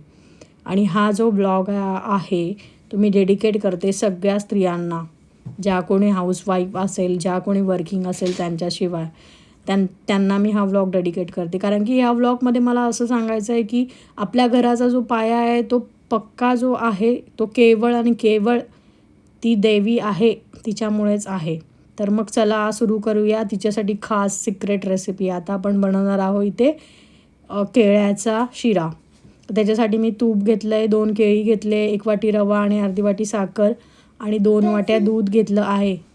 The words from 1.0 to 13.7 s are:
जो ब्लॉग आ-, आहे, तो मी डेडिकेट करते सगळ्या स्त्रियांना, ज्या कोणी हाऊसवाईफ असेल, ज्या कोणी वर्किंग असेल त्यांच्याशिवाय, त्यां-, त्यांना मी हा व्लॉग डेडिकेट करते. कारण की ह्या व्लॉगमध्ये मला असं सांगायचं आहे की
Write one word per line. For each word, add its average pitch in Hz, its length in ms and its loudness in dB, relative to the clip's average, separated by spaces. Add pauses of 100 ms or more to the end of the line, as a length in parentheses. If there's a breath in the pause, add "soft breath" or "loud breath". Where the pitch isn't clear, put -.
जो 226 200 2
ब्लॉग 196 400 0
आ-, 196 320 -2
आहे, 190 500 -2 (400 loud breath)
तो 214 40 -6
मी 208 120 2
डेडिकेट 202 540 2
करते 190 300 0
सगळ्या 196 460 -2
स्त्रियांना, 175 600 -2 (640)
ज्या 185 180 0
कोणी 196 300 2
हाऊसवाईफ 185 680 -2
असेल, 185 420 -2
ज्या 180 200 -2
कोणी 196 220 0
वर्किंग 185 460 -2
असेल 180 300 -4
त्यांच्याशिवाय, 175 680 -4 (600 loud breath)
त्यां-, 196 200 2 (220)
त्यांना 196 300 0
मी 208 120 0
हा 208 140 2
व्लॉग 190 260 0
डेडिकेट 175 400 -2
करते. 175 280 -6
कारण 208 260 0
की 254 160 0
ह्या 240 120 2
व्लॉगमध्ये 247 480 0
मला 240 220 2
असं 240 240 -2
सांगायचं 220 460 -2
आहे 233 100 2
की 240 240 -2 (300 loud breath)